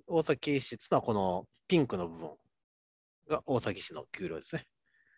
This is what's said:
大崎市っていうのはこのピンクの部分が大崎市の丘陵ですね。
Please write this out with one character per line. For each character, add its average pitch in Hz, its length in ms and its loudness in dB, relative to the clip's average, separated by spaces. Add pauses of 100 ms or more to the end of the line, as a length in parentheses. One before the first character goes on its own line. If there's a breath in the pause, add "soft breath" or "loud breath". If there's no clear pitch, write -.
大 160 160 2
崎 143 380 0
市 - 140 -8
っ - 20 -8
て - 80 -12
い - 20 -8
う - 60 0
の - 40 8
は 127 40 2
こ 113 120 0
の 92 340 0 (200)
ピ 180 100 6
ン 139 80 6
ク 101 120 -2
の 87 100 -4
部 82 100 -12
分 80 140 -10 (960)
が 147 180 -2
大 127 140 2
崎 98 220 -2
市 - 120 -10
の 76 100 -10
丘 - 240 -8
陵 80 80 -6
で 78 60 -8
す - 140 -8
ね。 - 120 -8 (500)